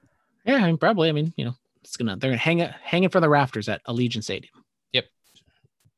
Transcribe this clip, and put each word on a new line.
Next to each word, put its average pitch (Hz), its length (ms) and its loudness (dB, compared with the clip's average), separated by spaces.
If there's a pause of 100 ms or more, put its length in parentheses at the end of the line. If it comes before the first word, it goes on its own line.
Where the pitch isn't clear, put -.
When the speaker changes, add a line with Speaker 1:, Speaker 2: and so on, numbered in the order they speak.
(440)
Speaker 1:
Yeah, 254 120 2
I 208 100 4
mean, 165 100 2
probably. 165 320 2
I 156 40 2
mean, 151 240 -2
you 139 80 -4
know, 123 100 -6 (300)
it's - 120 -14
gonna, 107 200 -4
they're 135 140 -2
gonna 117 80 0
hang 165 200 0
it, 170 140 -4 (100)
hang 180 220 0
it 180 80 0
from 185 80 2
the 160 80 4
rafters 127 400 2
at - 160 -6
Allegiant 117 400 -2
Stadium. - 400 -10 (280)
Speaker 2:
Yep. - 140 -2 (920)